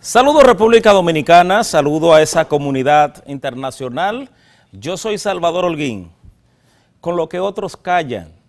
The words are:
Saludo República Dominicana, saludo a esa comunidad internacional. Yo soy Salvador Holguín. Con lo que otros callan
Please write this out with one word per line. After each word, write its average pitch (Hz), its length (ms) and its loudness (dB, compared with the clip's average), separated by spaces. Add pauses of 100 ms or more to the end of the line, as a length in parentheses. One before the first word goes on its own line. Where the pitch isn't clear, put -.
Saludo 285 320 4
República 226 520 4
Dominicana, 175 680 2
saludo 156 520 2
a 156 80 6
esa 156 260 -2
comunidad 143 760 0
internacional. 139 1040 -8 (420)
Yo 127 240 -10
soy 214 220 -8
Salvador 180 480 -4
Holguín. 127 440 -6 (920)
Con 170 120 -6
lo 165 140 -4
que 175 120 -10
otros 196 360 -8
callan 123 560 -6 (160)